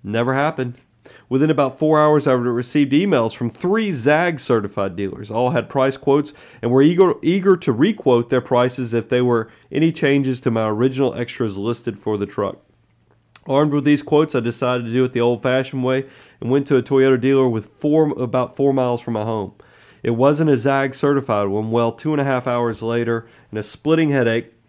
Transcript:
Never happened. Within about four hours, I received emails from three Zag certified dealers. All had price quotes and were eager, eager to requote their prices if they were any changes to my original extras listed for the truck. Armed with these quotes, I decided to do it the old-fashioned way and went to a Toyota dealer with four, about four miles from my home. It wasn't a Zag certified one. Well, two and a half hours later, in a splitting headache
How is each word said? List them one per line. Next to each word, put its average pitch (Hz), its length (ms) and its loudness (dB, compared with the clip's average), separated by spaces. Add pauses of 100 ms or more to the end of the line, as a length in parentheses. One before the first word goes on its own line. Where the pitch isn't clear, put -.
Never 117 320 -2
happened. 131 420 -4 (520)
Within 139 220 2
about 139 280 0
four 156 220 2
hours, 151 280 4
I 131 60 4
received 123 600 0
emails 143 420 2
from 120 140 -4
three 202 420 -2
Zag 151 480 0
certified 101 560 -2
dealers. 101 340 -8
All 120 200 0
had 131 180 -2
price 135 300 -2
quotes 147 340 0 (300)
and 117 100 -2
were 131 100 6
eager, 175 400 4
eager 185 360 2
to 147 160 -2
requote 127 560 2
their 127 100 2
prices 123 540 -2
if 113 160 -4
they 123 120 0
were 117 280 0 (220)
any 160 200 0
changes 139 500 0
to 123 100 -2
my 110 180 -2
original 127 460 0
extras 113 420 -6
listed 110 420 -6
for 107 180 -4
the 101 80 -2
truck. 101 340 -6 (880)
Armed 143 260 2
with 143 100 0
these 147 200 2
quotes, 151 320 0
I 127 40 2
decided 123 460 -4
to 113 80 -8
do 127 100 2
it 127 100 -2
the 120 80 -2
old-fashioned 127 640 -2
way 131 220 -2 (340)
and 117 120 -4
went 139 160 0
to 139 100 2
a 120 60 2
Toyota 131 360 2
dealer 131 300 2
with 110 160 -4 (100)
four, 151 360 2
about 123 440 -4
four 139 160 2
miles 123 300 -2
from 117 140 -6
my 107 80 -4
home. 107 300 -6 (500)
It 117 80 -2
wasn't 143 400 2
a 135 60 4
Zag 135 360 0
certified 135 540 0
one. 107 240 -4
Well, 117 200 0
two 151 220 -6
and 147 80 -2
a 139 40 0
half 131 200 -2
hours 120 380 -4
later, 117 440 -2 (240)
in 107 60 -8
a 104 60 -6
splitting 160 480 0
headache 117 420 0 (160)